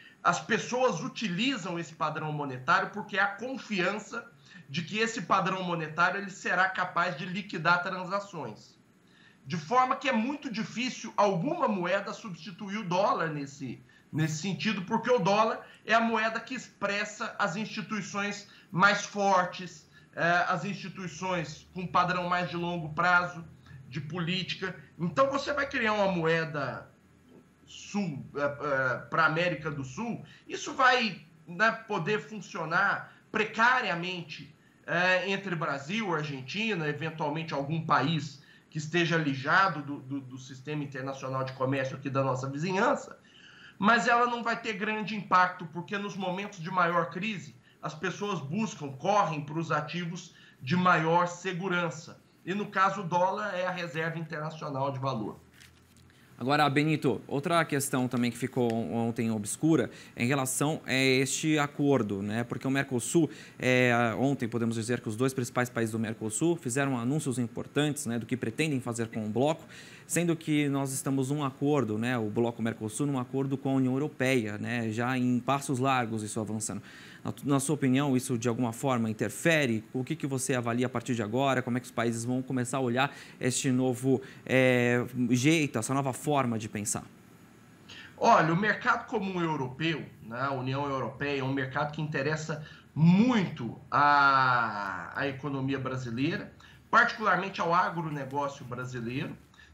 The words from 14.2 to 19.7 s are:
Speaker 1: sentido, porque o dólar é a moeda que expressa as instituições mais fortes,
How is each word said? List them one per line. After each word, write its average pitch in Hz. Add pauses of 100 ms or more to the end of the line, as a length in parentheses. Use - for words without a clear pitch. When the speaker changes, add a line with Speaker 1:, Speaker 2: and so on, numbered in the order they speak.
Speaker 1:
sentido, 190
porque 226
o 247
dólar 214 (180)
é 208
a 233
moeda 226
que 247
expressa 208
as 160
instituições 202 (240)
mais 202
fortes, 185 (260)